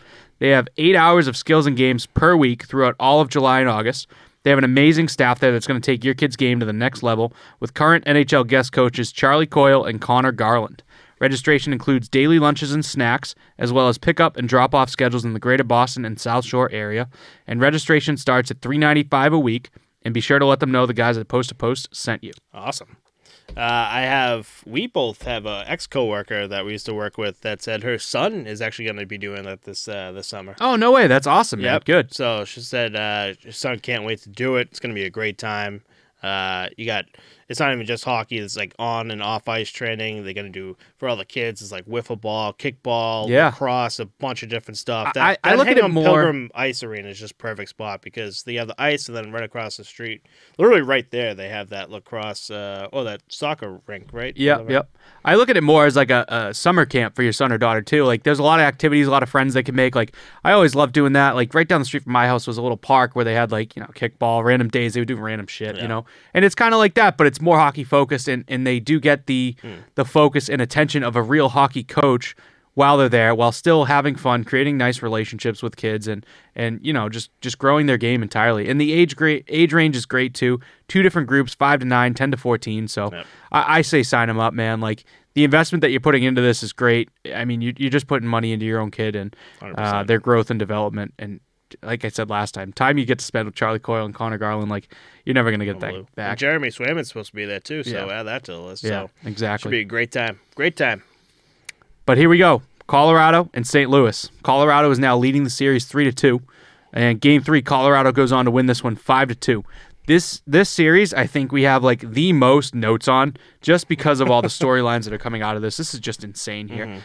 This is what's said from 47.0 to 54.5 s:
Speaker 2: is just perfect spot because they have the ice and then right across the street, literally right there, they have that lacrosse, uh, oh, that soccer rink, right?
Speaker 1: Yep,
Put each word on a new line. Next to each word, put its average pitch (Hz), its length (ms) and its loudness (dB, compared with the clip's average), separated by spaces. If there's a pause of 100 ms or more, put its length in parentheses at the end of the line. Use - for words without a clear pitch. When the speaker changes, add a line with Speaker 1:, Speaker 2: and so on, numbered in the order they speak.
Speaker 2:
is 98 120 -16
just 107 180 -18
perfect 104 320 -10
spot 104 320 -12
because 107 400 -14
they 120 140 -10
have 117 120 -6
the 110 140 -12
ice 147 260 -4
and 117 80 -14
then 110 160 -12
right 117 120 -10
across 110 340 -12
the 104 60 -20
street, 113 420 -16 (320)
literally 202 240 4
right 131 280 -2
there, 120 240 -4
they 95 140 -12
have 104 220 -10
that 98 200 -12
lacrosse, 107 600 -12
uh, 101 420 -12
oh, 135 120 -6
that 104 240 -10
soccer 131 580 -10
rink, 101 260 -16
right? 123 240 -10
Speaker 1:
Yep, 139 220 2